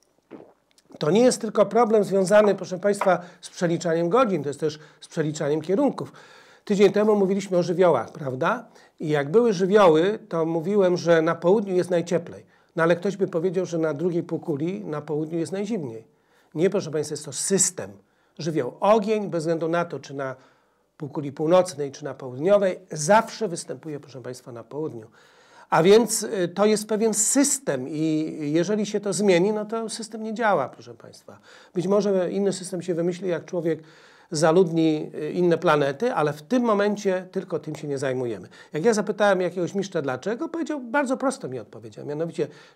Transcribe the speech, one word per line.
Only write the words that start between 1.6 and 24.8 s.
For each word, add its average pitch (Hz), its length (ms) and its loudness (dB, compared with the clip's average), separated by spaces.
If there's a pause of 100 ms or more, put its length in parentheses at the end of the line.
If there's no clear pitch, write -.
problem 214 380 2
związany, 196 500 4
proszę 180 240 -8
państwa, 202 420 2 (200)
z - 100 -18
przeliczaniem 170 580 -2
godzin, 190 340 2
to 139 60 -6
jest 139 120 -8
też 156 180 -4 (220)
z - 80 -20
przeliczaniem 151 520 -2
kierunków. 180 520 -2 (520)
Tydzień 196 280 4
temu 208 240 4
mówiliśmy 196 420 0
o 175 40 4
żywiołach, 170 500 2
prawda? 160 520 -4 (360)
I 170 80 -6
jak 147 220 0
były 226 220 6
żywioły, 185 680 4 (100)
to 165 180 -2
mówiłem, 180 500 2
że 165 260 4
na 165 120 2
południu 190 400 2
jest 180 160 0
najcieplej. 165 560 -4 (300)
No 165 60 0
ale 170 140 4
ktoś 196 200 -4
by 185 120 -2
powiedział, 175 380 -2
że 170 120 -4
na 160 160 0
drugiej 165 280 -2
półkuli 170 640 -6
na 151 160 -6
południu 156 380 -6
jest 156 140 -4
najzimniej. 180 520 -6 (500)
Nie, 170 160 0
proszę 175 200 -4
państwa, 151 220 -4
jest 147 120 -8
to 143 80 -12
system. - 580 -2 (480)
Żywioł 151 420 -4
ogień, 208 500 2
bez 165 120 -2
względu 165 260 -2
na 170 160 0
to, 156 160 -8
czy 139 140 -14
na 135 220 -8 (600)
półkuli 143 360 -8
północnej, 160 600 2
czy - 120 -14
na 135 100 -10
południowej, 180 640 0 (140)
zawsze 202 560 0
występuje, 151 520 -10
proszę 131 220 -18
państwa, 127 300 -14
na 117 120 -16
południu. 127 420 -10 (640)